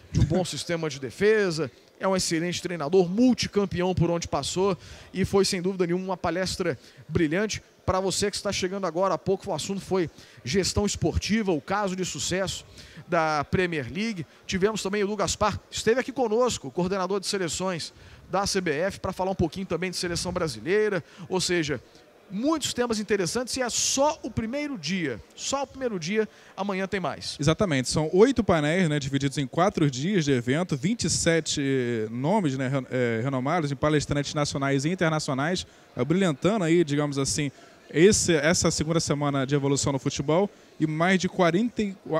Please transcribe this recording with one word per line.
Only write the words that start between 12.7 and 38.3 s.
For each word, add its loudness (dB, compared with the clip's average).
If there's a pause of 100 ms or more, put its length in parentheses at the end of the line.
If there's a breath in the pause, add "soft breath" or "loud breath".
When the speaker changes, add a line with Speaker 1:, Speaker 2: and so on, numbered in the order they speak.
Speaker 1:
da 2
Premier -2
League. -6 (180 loud breath)
Tivemos 0
também -2
o 0
Edu -4
Gaspar, 0 (140)
esteve 0
aqui -6
conosco, 0
coordenador -2
de -8
seleções -4 (360 loud breath)
da 0
C 0
B 0
F, -2
pra -6
falar -2
um -4
pouquinho -2
também -4
de -8
seleção -4
brasileira, 0 (280 loud breath)
ou -2
seja, -2 (480 loud breath)
muitos -2
temas 0
interessantes -2
e 0
é -2
só 2
o -8
primeiro -4
dia. -4 (100)
Só -4
o -4
primeiro -4
dia, 0 (300 loud breath)
amanhã -2
tem -2
mais. -6
Speaker 2:
Exatamente, 2
são 0
oito 6
painéis, 2
né, 0
divididos -2
em 0
quatro 2
dias 0
de 2
evento, 0
vinte -2
e 0
sete 0 (500)
nomes, 0
né, -2
ren-, -2
é, 2
renomados 0
em -4
palestrantes 0
nacionais 0
e -2
internacionais, 0 (300 loud breath)
abrilhantando 2
aí, 4
digamos -2
assim, -2 (400 loud breath)
esse, 6